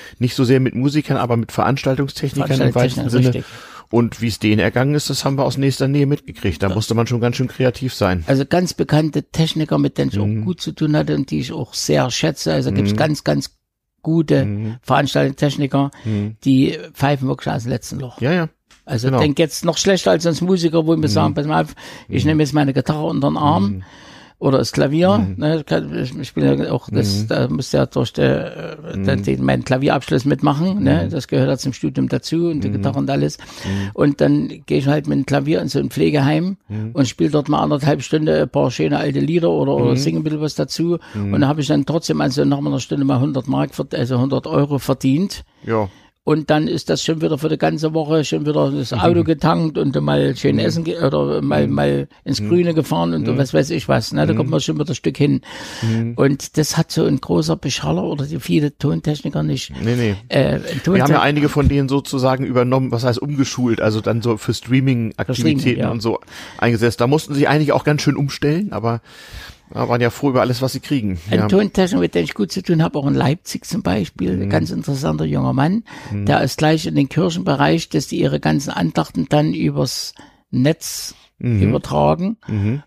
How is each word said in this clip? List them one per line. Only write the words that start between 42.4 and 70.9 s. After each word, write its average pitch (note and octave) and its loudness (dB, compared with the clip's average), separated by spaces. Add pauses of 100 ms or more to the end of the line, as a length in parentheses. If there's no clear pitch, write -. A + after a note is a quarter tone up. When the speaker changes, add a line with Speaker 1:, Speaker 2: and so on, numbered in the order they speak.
Speaker 2:
nach C#3 0
einer C#3+ -2
Stunde C#3+ -4
mal C3+ 2
hundert C3+ -2
Mark C#3 -2
verd-, C#3 -6
also B2+ 0
hundert C3 0
Euro C#3+ 0
verdient. C#3 0 (220)
Speaker 1:
Ja. G#2+ 0 (380)
Speaker 2:
Und D3+ 2
dann D#3 2
ist D#3+ -4
das D3+ 0
schon D#3+ -2
wieder D#3+ 0
für D#3 -2
die D#3 -2
ganze D#3 0
Woche D#3 2
schon D3+ -2
wieder D3 2
das C#3 -4
Speaker 1:
Mhm. B2+ -2
Speaker 2:
Auto E3+ 4
getankt D#3+ 0
und D3 0
mal C#3+ 2
schön C#3+ 2
Speaker 1:
Mhm. C#3+ 2
Speaker 2:
essen E3 0
ge-, E3+ -4
oder D3 0
mal, D3 0
Speaker 1:
Mhm. C#3 -2
Speaker 2:
mal C#3+ 0 (160)
ins B2+ -4
Speaker 1:
Mhm. G#2 -4
Speaker 2:
Grüne F3 4
gefahren E3 0
und A#2 -2
Speaker 1:
Mhm. B2 0
Speaker 2:
was C3+ 0
weiß D3 2
ich E3 -4
was, C3 0
ne? D3 0
Da D#3 2
Speaker 1:
Mhm. A2 0
Speaker 2:
kommt B2 0
man D#3 2
schon D#3+ -4
wieder D3 -4
ein C3+ -4
Stück D3 -4
hin. C#3 2 (420)
Speaker 1:
Mhm. A2+ 0
Speaker 2:
Und C#3 -2
das D#3 0
hat - 0
so D#3+ 0
ein D3 0
großer E3 -2
Beschaller D#3 -4
oder C#3+ -4
die D#3 -6
viele D#3 0
Tontechniker D#3 -2
nicht. C#3+ -4 (120)
Speaker 1:
Nee, A#2 2
nee. A2+ 0 (140)
Speaker 2:
Äh, C3+ 2
ein - -4
Speaker 1:
Wir E3+ 2
haben C#3+ 4
ja D3 6
Speaker 2:
Tontech- - 4
Speaker 1:
einige C#3+ 2
von C#3 4
denen C#3 2
sozusagen C3+ 0
übernommen, B2+ 2
was A#2 -2
heißt B2 2
umgeschult, B2+ 0
also G#2+ 2
dann A2 -2
so A#2 2
für A2+ -2
Streaming-Aktivitäten C3 0
Speaker 2:
Für - -4
Streaming, - 0
ja. B2+ 0
Speaker 1:
und A#2 -4
so A2+ -2 (400)
eingesetzt. A#2 2
Da A#2+ 2
mussten C#3+ 0
sie D3 4
eigentlich C#3+ 2
auch C3+ 0
ganz D3 2
schön C#3 2
umstellen, D3 -2
aber A#2 -2 (720)
da A#2 -2
waren A#2+ 2
ja A#2+ 2
froh - -2
über B2+ 4
alles, A#2+ 2
was C3 -2
sie B2 -6
kriegen. G#2 -2 (140)